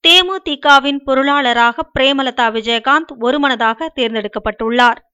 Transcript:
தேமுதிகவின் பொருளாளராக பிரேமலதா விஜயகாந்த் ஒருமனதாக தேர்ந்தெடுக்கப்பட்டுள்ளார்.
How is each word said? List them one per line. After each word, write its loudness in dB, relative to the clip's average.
தேமுதிகவின் 2
பொருளாளராக 0
பிரேமலதா 0
விஜயகாந்த் -2
ஒருமனதாக 0
தேர்ந்தெடுக்கப்பட்டுள்ளார். -2